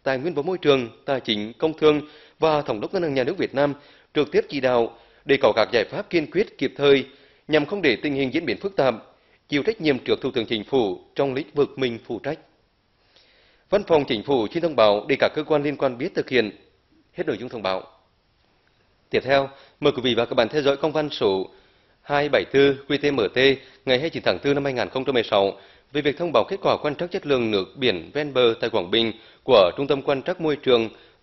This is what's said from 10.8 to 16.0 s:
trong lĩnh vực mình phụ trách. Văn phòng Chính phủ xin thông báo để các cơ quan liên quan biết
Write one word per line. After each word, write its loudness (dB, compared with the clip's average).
trong -2
lĩnh -6
vực -2
mình -4
phụ -8
trách. -8
Văn 0
phòng 4
Chính -4
phủ 0
xin -4
thông -2
báo 4
để 0
các 2
cơ -4
quan 0
liên -4
quan -2
biết -8